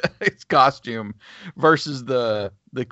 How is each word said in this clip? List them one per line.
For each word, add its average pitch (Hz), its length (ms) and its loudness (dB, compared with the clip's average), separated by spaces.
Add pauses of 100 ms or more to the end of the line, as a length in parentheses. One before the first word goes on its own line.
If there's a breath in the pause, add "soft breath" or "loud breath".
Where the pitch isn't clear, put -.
<laughs> - 140 -14
his - 240 -2
costume 117 720 0 (400 loud breath)
versus 147 480 2
the, 110 480 -2 (200)
the, 127 200 -6